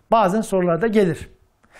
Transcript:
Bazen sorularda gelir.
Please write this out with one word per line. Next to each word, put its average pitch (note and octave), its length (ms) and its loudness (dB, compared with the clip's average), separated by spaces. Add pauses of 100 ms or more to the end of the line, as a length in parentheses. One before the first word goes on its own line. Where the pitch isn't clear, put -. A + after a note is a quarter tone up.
(120)
Bazen G#3+ 300 2
sorularda F3+ 460 -2
gelir. G3 420 0 (500)